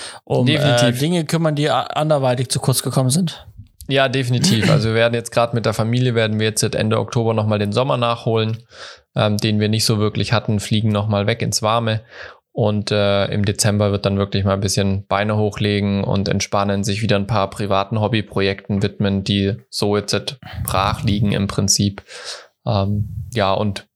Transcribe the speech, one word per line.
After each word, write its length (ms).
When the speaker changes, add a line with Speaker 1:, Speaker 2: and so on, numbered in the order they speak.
Speaker 1:
um, 220
äh, 40
Speaker 2:
definitiv. 480
Speaker 1:
Dinge 260
kümmern, 300
die 160
a-, 160
anderweitig 600
zu 100
kurz 240
gekommen 260
sind. 380
Speaker 2:
Ja, 220
definitiv. 600
Speaker 1:
<clears throat> 0
Speaker 2:
Also 200
wir 60
werden 200
jetzt 160
grad 240
mit 100
der 80
Familie, 400
werden 260
wir 100
jetzt 120
seit 140
Ende 240
Oktober 340
nochmal 240
den 140
Sommer 260
nachholen, 640
ähm, 220
den 220
wir 100
nicht 160
so 120
wirklich 360
hatten, 260
fliegen 300
nochmal 360
weg 160
ins 220
Warme. 380
Und, 320
äh, 360
im 180
Dezember 480
wird 140
dann 120
wirklich 280
mal 80
ein 80
bisschen 460
Beine 280
hochlegen 680
und 240
entspannen, 560
sich 160
wieder 160
ein 100
paar 220
privaten 500
Hobbyprojekten 840
widmen, 440
die 320
so 280
jetzt 400
brach 400
liegen 300
im 140
Prinzip. 540
Ähm, 680
ja, 180
und 440